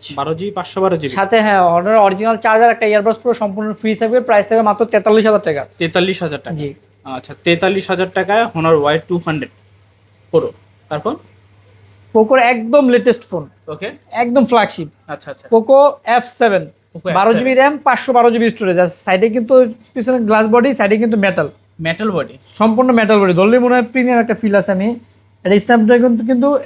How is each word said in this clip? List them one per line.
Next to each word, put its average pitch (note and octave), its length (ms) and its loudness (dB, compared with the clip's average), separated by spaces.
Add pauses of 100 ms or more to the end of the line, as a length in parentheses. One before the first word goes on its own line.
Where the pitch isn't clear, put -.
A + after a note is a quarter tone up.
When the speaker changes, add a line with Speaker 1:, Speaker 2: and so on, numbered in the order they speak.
(140)
Speaker 1:
বারো C#3+ 200 -6
জিবি, F#3 160 -10
পাঁচশো F3+ 300 -8
বারো F#3 160 0
জিবি। D3 180 -6
Speaker 2:
সাথে G3 260 0
হ্যাঁ, G#3 200 2
Honor F3 360 2
অরিজিনাল G#3 400 2
চার্জার, A3 340 2
একটা A3+ 160 -2
ইয়ারবাডস G#3+ 320 0
প্রো A#3+ 160 -2
সম্পূর্ণ G#3+ 380 -6
ফ্রি A3 220 -4
থাকবে, A3+ 260 0
প্রাইস A3+ 260 2
থাকবে A3+ 160 0
মাত্র G#3+ 220 0
তেতাল্লিশ A3 420 2
হাজার G#3+ 180 2
টাকা। C#3+ 220 -4 (120)
Speaker 1:
তেতাল্লিশ F#3 440 -2
হাজার D3 220 -6
টাকা। E3 120 -10
Speaker 2:
জি। D3 180 -8 (300)
Speaker 1:
আচ্ছা, C3+ 300 -14 (100)
তেতাল্লিশ F#3 460 -2
হাজার F#3 240 -2
টাকায় G3 300 0
Honor E3 360 0
ওয়াই D3 180 0 (100)
টু F3 180 -4
হান্ড্রেড D#3 240 -6 (840)
Pro। - 160 0 (400)
তারপর? F3+ 260 -6 (1000)
Speaker 2:
Poco-র A3 240 4
একদম A#3+ 500 2
লেটেস্ট A#3+ 360 2
ফোন। D#3 240 -10 (200)
Speaker 1:
ওকে। G#3 220 -12 (200)
Speaker 2:
একদম A#3+ 360 0
ফ্ল্যাগশিপ। G3+ 420 -2 (200)
Speaker 1:
আচ্ছা, D3 220 -14
আচ্ছা। - 180 -20
Speaker 2:
Poco A3+ 280 2 (280)
এফ A#3+ 260 0
সেভেন। G3 360 0 (280)
Speaker 1:
Poco E3+ 200 -6
Speaker 2:
বারো G#3 200 2
জিবি B3 160 0
Speaker 1:
এফ B3+ 60 0
সেভেন। C4 80 4
Speaker 2:
র্যাম, D4 140 0
পাঁচশো B3+ 340 -2
বারো A#3+ 180 4
জিবি A3+ 200 0
স্টোরেজ। G3 280 -2
আর F3+ 80 2
সাইডে F#3 420 -2
কিন্তু B3 440 2 (220)
পিছনে B3+ 240 -2
গ্লাস A3 280 0
বডি, A#3+ 280 2
সাইডে G#3 220 0
কিন্তু A3+ 200 0
মেটাল। F3+ 320 -2 (320)
Speaker 1:
মেটাল E3+ 300 -4
বডি। D#3 280 -6 (200)
Speaker 2:
সম্পূর্ণ A3+ 340 2
মেটাল A3 280 2
বডি। F#3+ 120 2
ধরলেই G3+ 260 4
মনে B3 160 2
হয় B3 80 2
প্রিমিয়াম A#3+ 380 0
একটা A3+ 140 -2
ফিল G#3 200 -2
আছে। G3+ 180 0
আমি G#3 260 -4 (460)
এটা F#3+ 100 2
Snapdragon A#3 640 2
তো A3 80 -6
কিন্তু C4 400 0